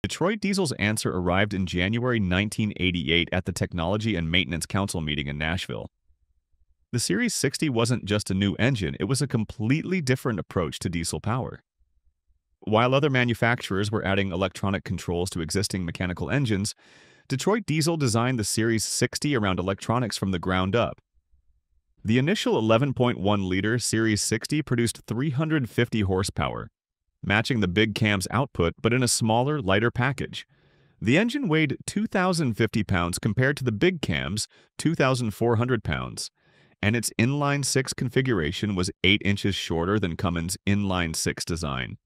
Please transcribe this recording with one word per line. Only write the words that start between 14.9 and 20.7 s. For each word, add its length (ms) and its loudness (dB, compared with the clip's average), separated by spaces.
to 100 -6
existing 440 -2
mechanical 460 -4
engines, 460 -2
Detroit 400 -2
Diesel 300 0
designed 420 0
the 60 -2
Series 400 0
sixty 520 -2
around 220 2
electronics 580 -2
from 140 -2
the 80 0
ground 380 0